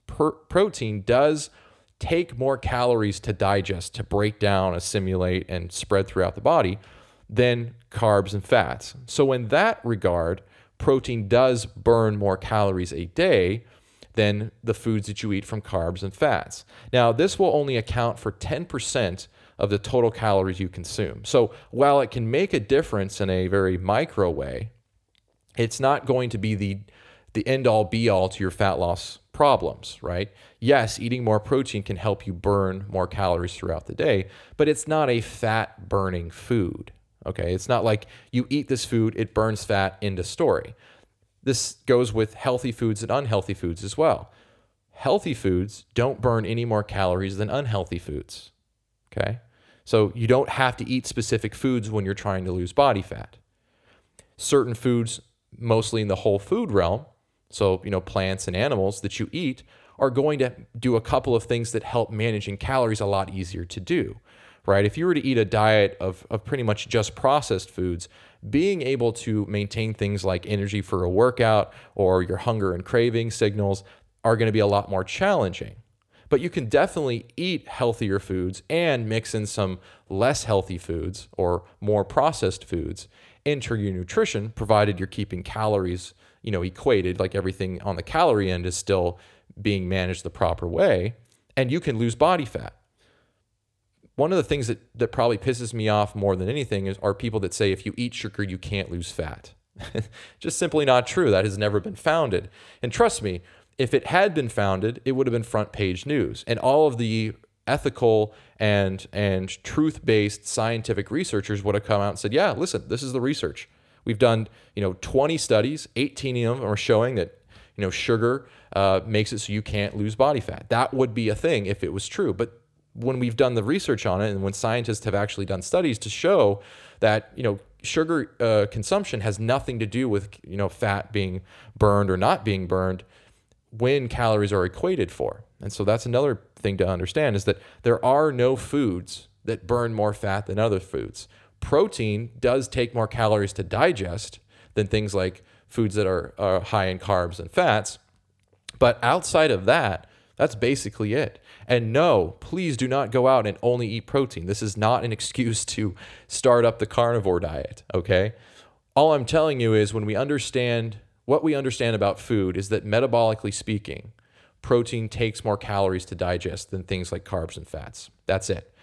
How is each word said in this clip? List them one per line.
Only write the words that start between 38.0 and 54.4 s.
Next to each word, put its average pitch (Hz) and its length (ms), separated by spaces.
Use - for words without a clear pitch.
you 123 180
eat 143 180
this 127 160
food, 113 320
it - 160
burns 110 320
fat, 98 380
end 95 160
of 90 80
story. - 480
This - 340
goes 123 260
with 110 220
healthy 127 380
foods 110 300
and 113 80
unhealthy 110 440
foods 85 280
as - 140
well. 147 340
Healthy 165 420
foods 95 640
don't - 260
burn 113 240
any 117 220
more 107 160
calories 95 560
than 107 100
unhealthy 110 500
foods, - 540
okay? 113 300
So 107 320
you 117 100
don't 127 220
have 131 300
to 135 100
eat 127 180
specific 113 480
foods 120 360
when 107 140
you're 98 100
trying 95 320
to 92 60
lose 90 200
body 135 300
fat. - 340
Certain 123 380